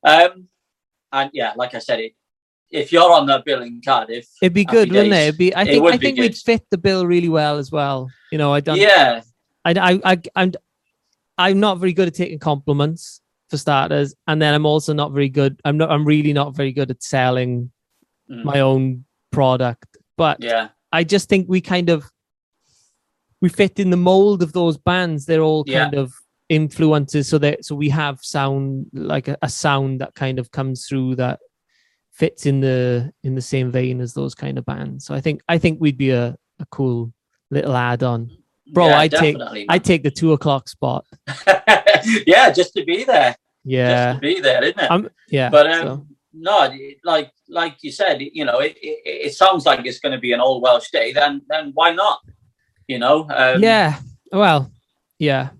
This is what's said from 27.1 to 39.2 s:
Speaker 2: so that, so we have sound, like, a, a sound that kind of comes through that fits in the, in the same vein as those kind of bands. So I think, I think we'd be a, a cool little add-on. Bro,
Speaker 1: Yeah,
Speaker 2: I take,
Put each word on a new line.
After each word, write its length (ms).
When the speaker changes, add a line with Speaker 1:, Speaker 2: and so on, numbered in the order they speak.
Speaker 2:
so 100
that, 260
so 100
we 140
have 340
sound, 680
like, 340
a, 160
a 60
sound 520
that 140
kind 240
of 140
comes 340
through 300
that 240
fits 340
in 140
the, 520
in 100
the 60
same 320
vein 280
as 140
those 200
kind 240
of 80
bands. 400
So 80
I 60
think, 280
I 100
think 220
we'd 180
be 120
a, 260
a 100
cool 420
little 240
add-on. 560
Bro, 160
Speaker 1:
Yeah, 100
Speaker 2:
I 100
take, 300